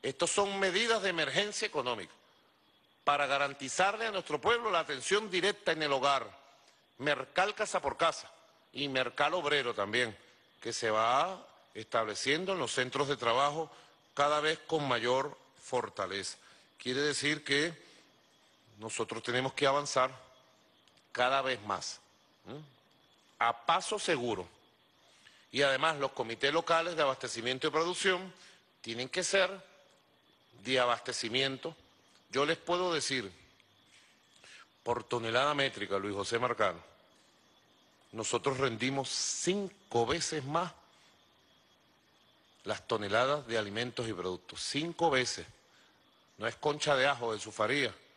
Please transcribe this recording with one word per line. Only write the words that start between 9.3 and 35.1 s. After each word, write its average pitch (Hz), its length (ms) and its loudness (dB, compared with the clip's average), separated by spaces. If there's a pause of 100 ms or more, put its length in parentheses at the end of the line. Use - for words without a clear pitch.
obrero 143 380 0
también, 107 440 0 (420)
que 117 140 -8
se 113 160 -2
va 127 580 2 (260)
estableciendo 123 800 -2
en 185 80 -2
los 120 140 -2
centros 135 340 0
de 120 80 0
trabajo 143 560 2 (420)
cada 147 280 4
vez 156 260 0
con 151 180 0
mayor 127 520 2 (260)
fortaleza. 98 760 -4 (400)
Quiere 127 240 -4
decir 147 440 0
que 151 340 0 (1000)
nosotros 110 440 -6
tenemos 127 300 -2
que 143 140 2
avanzar 135 440 2 (1000)
cada 131 300 2
vez 127 220 -2
más, - 360 -4 (480)
¿m? 131 120 -12 (800)
a - 280 0
paso 185 340 0
seguro. 120 480 -2 (1040)
Y 127 100 0
además 143 360 2
los 139 140 -2
comités 117 400 -2
locales 165 440 2
de 156 80 2
abastecimiento 131 640 -2
y 143 40 0
producción 180 640 0 (480)
tienen 117 280 -6
que 180 140 -2
ser 190 400 2 (1000)
de 127 160 2
abastecimiento. 123 960 0 (540)
Yo 135 160 2
les 160 120 2
puedo 175 360 0
decir, 127 380 -2 (1500)
por 117 200 -2
tonelada 120 500 0